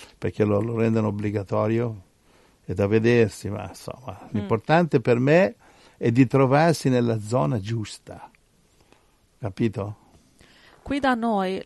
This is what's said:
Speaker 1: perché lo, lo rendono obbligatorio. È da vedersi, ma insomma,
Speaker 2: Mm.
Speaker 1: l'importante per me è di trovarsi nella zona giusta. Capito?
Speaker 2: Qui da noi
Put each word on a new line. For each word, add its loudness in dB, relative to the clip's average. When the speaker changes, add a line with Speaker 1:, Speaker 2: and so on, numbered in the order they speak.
Speaker 1:
perché -2
lo, 2
lo -4
rendono 0
obbligatorio. -4
È -8
da 0
vedersi, 2
ma -10
insomma, -16
Speaker 2:
Mm. -20
Speaker 1:
l'importante 0
per 2
me 4
è 0
di 6
trovarsi 2
nella 0
zona -2
giusta. -10
Capito? -4
Speaker 2:
Qui -4
da 2
noi -2